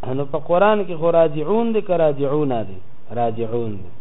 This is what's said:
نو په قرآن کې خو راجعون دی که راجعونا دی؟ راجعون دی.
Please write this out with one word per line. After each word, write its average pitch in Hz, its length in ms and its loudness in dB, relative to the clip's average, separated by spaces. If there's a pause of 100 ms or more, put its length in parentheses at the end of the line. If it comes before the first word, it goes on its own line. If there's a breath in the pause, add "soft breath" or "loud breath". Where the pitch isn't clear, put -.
(160)
نو 143 80 -2
په 147 140 -4
قرآن 185 480 4
کې 180 140 -6
خو 165 100 2
راجعون 165 600 2
دی 214 80 0
که 180 160 0
راجعونا 143 680 0
دی؟ 98 160 -4 (320)
راجعون 113 600 -2
دی. 98 200 -6 (100)